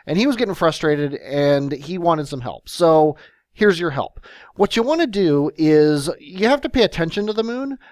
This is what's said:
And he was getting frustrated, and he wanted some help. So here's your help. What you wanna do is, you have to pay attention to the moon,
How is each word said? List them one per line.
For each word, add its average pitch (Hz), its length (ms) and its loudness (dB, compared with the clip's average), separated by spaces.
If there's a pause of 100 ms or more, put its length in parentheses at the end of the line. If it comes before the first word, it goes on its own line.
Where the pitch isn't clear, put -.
And 156 100 -2
he 233 120 2
was 262 80 0
getting 208 180 -2
frustrated, 147 600 0
and 143 580 0
he 147 260 -8
wanted 160 300 0
some 131 140 -10
help. 92 260 -12
So 156 480 4 (360)
here's 196 280 2
your 175 100 -4
help. 131 300 -8 (340)
What 202 220 0
you 226 80 0
wanna 320 240 0
do 160 480 0
is, 151 520 4 (120)
you 185 260 -4
have 277 140 2
to 302 80 -8
pay 247 160 2
attention 170 420 -4
to 214 60 -4
the 220 100 -4
moon, 254 360 -6 (140)